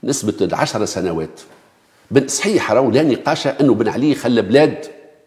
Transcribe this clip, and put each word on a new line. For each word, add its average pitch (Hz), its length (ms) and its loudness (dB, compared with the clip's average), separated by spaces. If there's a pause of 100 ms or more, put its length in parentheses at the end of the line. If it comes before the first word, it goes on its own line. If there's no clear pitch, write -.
نسبة 110 420 -2
العشر 104 400 -2
سنوات. 85 540 -6 (720)
بن، 131 160 2
صحيح، 196 440 -2
راهو 120 200 2
لا 139 120 2
نقاش 147 440 -2
أنه 135 260 2
بن 107 140 0
علي 123 280 0
خلى 120 260 0
بلاد 123 440 2 (420)